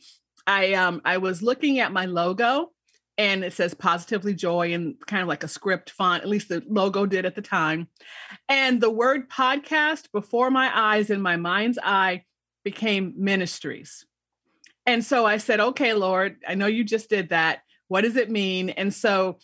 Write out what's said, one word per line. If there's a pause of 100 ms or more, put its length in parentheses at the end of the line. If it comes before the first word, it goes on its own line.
(480)
I,
um,
I
was
looking
at
my
logo, (460)
and
it
says
Positively
Joy
in (120)
kind
of
like
a
script
font,
at
least
the
logo
did
at
the
time. (600)
And
the
word
podcast
before
my
eyes,
in
my
mind's
eye, (400)
became
ministries. (800)
And
so
I
said,
"Okay,
Lord, (100)
I
know
you
just
did
that. (300)
What
does
it
mean?"
And
so